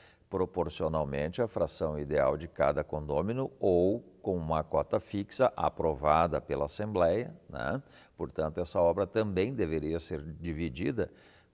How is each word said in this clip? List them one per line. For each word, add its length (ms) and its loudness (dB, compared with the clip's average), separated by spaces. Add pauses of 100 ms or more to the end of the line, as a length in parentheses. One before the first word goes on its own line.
(280)
proporcionalmente 1120 -2
à 80 0
fração 500 -2
ideal 380 2
de 120 -8
cada 360 2
condômino 760 -2
ou 420 4 (200)
com 160 -2
uma 260 0
cota 380 0
fixa 560 0
aprovada 800 2
pela 280 -2
Assembleia, 680 0 (140)
né? 340 -4 (320)
Portanto, 460 -4
essa 180 -2
obra 280 4
também 480 0
deveria 440 0
ser 220 -6
dividida 880 -4 (440)